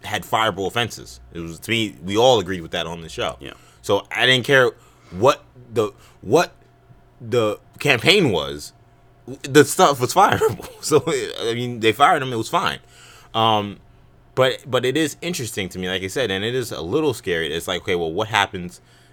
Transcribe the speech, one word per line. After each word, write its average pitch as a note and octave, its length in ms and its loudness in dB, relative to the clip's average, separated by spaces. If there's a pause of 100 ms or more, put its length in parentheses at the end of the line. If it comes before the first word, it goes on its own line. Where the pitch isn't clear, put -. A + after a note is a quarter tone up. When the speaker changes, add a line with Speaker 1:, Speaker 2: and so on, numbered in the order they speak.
Speaker 1:
had G2+ 200 -6
fireable G#2 420 0
offenses. G#2 540 -6 (120)
It E2+ 80 -12
was, E2 200 -12
to - 100 -8
me, A2 320 -2
we G2 140 -4
all A#2+ 240 6
agreed F2+ 200 -4
with D#2+ 120 -12
that E2+ 140 -4
on E2+ 140 -10
the D#2+ 80 -14
show. G2 320 -6
Speaker 2:
Yeah. C2+ 120 -14 (280)
Speaker 1:
So G2+ 300 0
I A2 160 0
didn't B2+ 180 4
care C3 280 4 (400)
what G#2 320 2 (280)
the, G#2+ 200 -2 (280)
what D3+ 320 0 (680)
the A2 380 0 (200)
campaign C#3+ 540 2
was, D2 400 -4 (720)
the C#3 200 6
stuff D3 360 4
was B2 120 0
fireable. G#3+ 640 2
<laughs> - 80 -20
So, D3+ 240 2
I A#2 480 -4
mean, A#2+ 260 -6
they A2 120 4
fired D3 300 4
him, C3 100 -4
it A#2 40 -4
was A2+ 140 -4
fine. B2 300 -2 (520)
Um, G#2+ 460 2 (560)
but, B2+ 320 0
but B2 180 0
it B2+ 120 0
is D#3 260 0
interesting A#2+ 480 -6
to F#2 80 -12
me, F#2 100 -6
like F#2 140 -4
I F#2+ 60 -6
said, A#2+ 220 -2
and F#2+ 140 -2
it A#2 100 -4
is B2+ 180 -6
a C2 100 -8
little B2 320 0
scary. E2 380 -4
It's E2 160 -6
like, F2+ 140 -4
okay, F#2+ 120 -2
well, E2+ 180 -2
what G2+ 160 -4
happens G2 520 -2 (320)